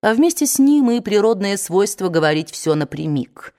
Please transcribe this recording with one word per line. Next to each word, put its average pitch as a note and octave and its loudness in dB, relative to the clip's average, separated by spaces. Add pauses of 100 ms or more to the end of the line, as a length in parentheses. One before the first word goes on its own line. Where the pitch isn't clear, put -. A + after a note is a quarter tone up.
а A3 2
вместе D4+ 0
с - -2
ним C#4 4
и A#3+ 0
природное G3+ 0
свойство F#3+ -2
говорить D#3 0
всё D#3 -2
напрямик D3 -6